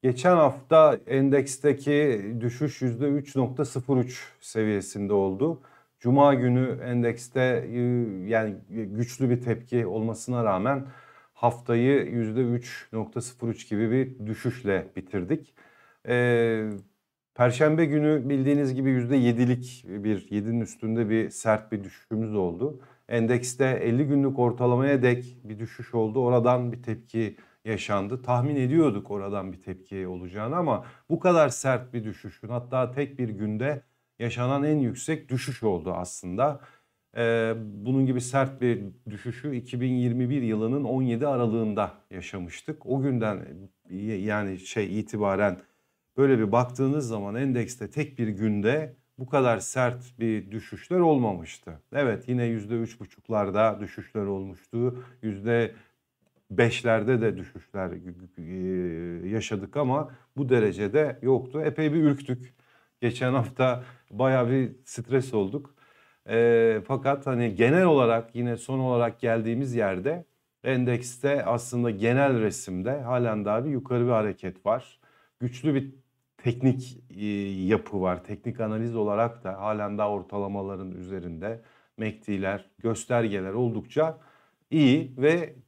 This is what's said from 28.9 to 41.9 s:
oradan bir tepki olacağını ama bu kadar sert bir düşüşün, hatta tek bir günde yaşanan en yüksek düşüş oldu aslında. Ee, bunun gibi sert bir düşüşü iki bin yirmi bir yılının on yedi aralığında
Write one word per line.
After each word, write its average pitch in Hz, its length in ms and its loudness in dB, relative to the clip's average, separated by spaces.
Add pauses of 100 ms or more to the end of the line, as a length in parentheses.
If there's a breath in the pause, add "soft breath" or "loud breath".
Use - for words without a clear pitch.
oradan 98 420 -6
bir 92 80 -18
tepki 95 460 -10
olacağını 92 480 -8
ama 156 300 -2 (240 loud breath)
bu 165 100 0
kadar 165 300 6
sert 127 440 -2
bir 117 100 -4
düşüşün, 104 440 -12
hatta 123 440 -2
tek 139 280 -6
bir 123 100 -2
günde 107 520 -4 (380)
yaşanan 123 440 -2
en 151 140 2
yüksek 147 520 -2
düşüş 127 340 -6
oldu 92 280 0
aslında. 92 680 -2 (580 soft breath)
Ee, 117 400 2
bunun 110 480 0
gibi 127 160 0
sert 135 400 -2
bir 117 220 0 (260)
düşüşü 120 460 -8
iki 120 260 -6
bin 127 120 0
yirmi 123 360 0
bir 143 120 0
yılının 113 420 0
on 127 180 0
yedi 120 260 0
aralığında 110 640 0 (200)